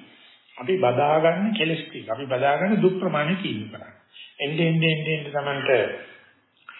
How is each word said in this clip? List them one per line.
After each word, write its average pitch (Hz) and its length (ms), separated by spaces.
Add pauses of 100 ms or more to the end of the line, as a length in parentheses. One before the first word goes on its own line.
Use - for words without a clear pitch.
(560)
අපි 127 200
බදාගන්න 156 760
කෙලස් 160 280
ටික, 113 280
අපි 123 180
බදාගන්න 147 540
දුක් 185 160
ප්‍රමාණය 165 400
තීන්දුව 110 340
කරන්නේ. - 240 (420)
එන්නේ, 160 300
එන්නේ, 165 260
එන්නේ, 156 220
එන්නේ 143 180
තමන්ට, 139 380 (1080)